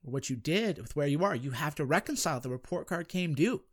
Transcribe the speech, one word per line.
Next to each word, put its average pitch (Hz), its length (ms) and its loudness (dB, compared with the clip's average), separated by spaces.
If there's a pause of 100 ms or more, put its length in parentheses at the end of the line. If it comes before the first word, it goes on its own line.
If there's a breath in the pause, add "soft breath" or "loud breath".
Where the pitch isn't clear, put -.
or 120 80 -8
what 131 160 -4
you 131 80 0
did 175 400 0
with - 180 -10
where 147 120 2
you 147 180 4
are. 202 100 4
You 131 180 -4
have 151 240 -2
to 147 100 0
reconcile. 170 520 0
The 123 120 -6
report 156 360 -6
card 170 220 -4
came 175 260 0
due. 220 380 2